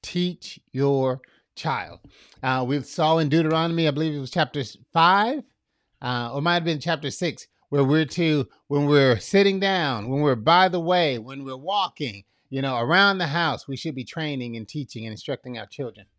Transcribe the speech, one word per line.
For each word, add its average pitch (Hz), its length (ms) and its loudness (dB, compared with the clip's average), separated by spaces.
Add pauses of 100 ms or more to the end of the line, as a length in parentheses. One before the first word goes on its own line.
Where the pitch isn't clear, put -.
Teach - 560 -6 (140)
your 131 480 0 (340)
child. 95 460 -8 (420)
Uh, 131 240 0
we 139 160 -2
saw 160 360 0
in 156 100 0
Deuteronomy, 165 580 2
I 147 60 2
believe 156 200 -2
it 147 60 -6
was 131 140 -10
chapter 147 280 -2
s-, - 160 -10 (160)
five, 202 520 4 (580)
uh, 120 320 -4
or 143 80 -4
might 170 120 2
have 170 100 0
been 160 160 -2
chapter 151 320 -4
six, - 340 -6 (220)
where 143 160 2
we're 156 200 4
to, 151 420 0 (220)
when 143 180 0
we're 135 320 6
sitting 196 400 2
down, 156 500 -2
when 139 120 0
we're 147 140 4
by 165 340 4
the 175 120 -2
way, 165 380 2
when 135 260 -12
we're 131 120 -8
walking, 151 680 -6 (260)
you 135 120 -4
know, 131 140 -2
around 185 420 4
the 175 100 -2
house, 151 380 -2
we 139 100 -8
should 147 200 -8
be 127 80 -10
training 131 520 -8
and 110 120 -12
teaching 123 380 -10
and 110 60 -10
instructing 123 460 -10
our 107 80 -12
children 110 400 -14 (120)